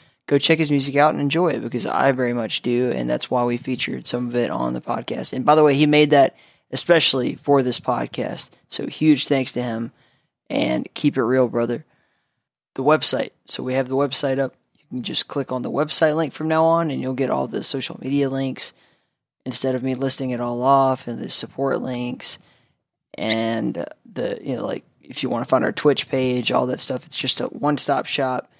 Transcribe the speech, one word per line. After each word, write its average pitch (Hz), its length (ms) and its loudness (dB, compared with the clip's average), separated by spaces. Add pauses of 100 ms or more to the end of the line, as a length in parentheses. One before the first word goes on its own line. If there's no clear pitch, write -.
(260)
go 143 120 4
check 160 200 2
his 151 120 0
music 139 260 0
out 147 160 6
and - 80 -4
enjoy 151 280 2
it, 127 120 -2
because 120 240 -6
I - 280 2
very 123 200 0
much 117 300 -4
do, 123 280 0
and 123 200 -4
that's 123 200 -2
why 123 140 0
we 120 140 -2
featured 127 480 -6
some 123 200 0
of 120 80 -6
it 120 160 0
on 123 220 -4
the 123 80 -6
podcast. - 540 -4
And 127 100 -4
by 151 100 6
the 156 80 6
way, 143 120 6
he 147 100 4
made 147 260 6
that 139 240 6 (360)
especially 135 640 2
for 139 280 2
this 123 160 2
podcast, - 680 -4 (220)
so - 160 -4
huge 143 420 2
thanks 135 240 0
to 123 100 -4
him, 117 300 -6 (560)
and - 460 -2
keep - 240 0
it 131 40 4
real, 127 240 2
brother. 117 380 -2 (920)
The 135 80 -6
website. 139 500 2 (120)
So - 180 -2
we 127 120 -4
have 131 140 -2
the 131 80 -4
website 135 420 0
up. 131 160 -2 (180)
You - 160 -20
can 127 140 -8
just - 260 -2
click 135 240 -6
on 127 80 -4
the - 100 -8
website 151 460 2
link 156 160 -2
from 156 160 -4
now 160 160 4
on, 165 260 2
and 131 120 -4
you'll 131 100 -4
get 127 180 -2
all 135 160 0
the - 160 -6
social - 380 -2
media 139 300 0
links 135 420 -4 (720)
instead 131 300 2
of 120 80 -4
me 131 120 -2
listing 131 360 -2
it 120 100 -4
all 120 220 -4
off, 135 440 4
and 117 120 -6
the 135 100 -8
support - 540 0
links, - 560 -2 (720)
and 113 720 -4 (260)
the, - 320 -6
you - 140 -6
know, - 80 -6
like, - 200 -6 (180)
if - 200 -10
you 127 60 -4
wanna 120 160 -4
find 127 220 2
our - 40 -2
Twitch - 380 2
page, 127 420 -2
all - 140 2
that 127 160 -2
stuff, 127 240 -2
it's - 140 -8
just - 240 -2
a - 60 -2
one-stop - 580 0
shop. 131 540 -4